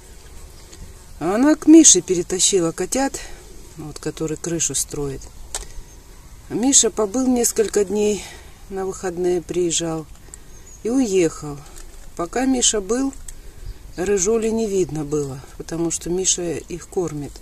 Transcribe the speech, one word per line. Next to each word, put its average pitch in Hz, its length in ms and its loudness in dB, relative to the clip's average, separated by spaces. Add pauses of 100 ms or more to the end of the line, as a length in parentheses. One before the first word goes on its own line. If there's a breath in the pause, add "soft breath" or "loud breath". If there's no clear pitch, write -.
(1200 loud breath)
А 339 160 -2
она 285 220 6
к - 100 -6
Мише 311 340 12
перетащила 175 720 2
котят, 262 480 -2 (560 loud breath)
вот, 151 220 -12
который 156 400 -4
крышу 160 360 -2
строит. 139 460 -4 (1300 loud breath)
А 139 40 -6
Миша 233 360 4
побыл 214 380 0
несколько 226 560 2
дней, 208 400 2 (460 loud breath)
на 190 140 -6
выходные 180 560 -2
приезжал 165 640 -2 (800 loud breath)
и 208 80 -2
уехал. 190 640 2 (600 loud breath)
Пока 175 280 -2
Миша 247 360 2
был, 254 320 0 (840 loud breath)
Рыжули 202 520 2
не 226 180 0
видно 160 380 0
было, 143 360 -4 (180)
потому 165 340 -2
что - 180 -6
Миша 185 320 0
их 165 460 -6
кормит. 151 420 -4 (120)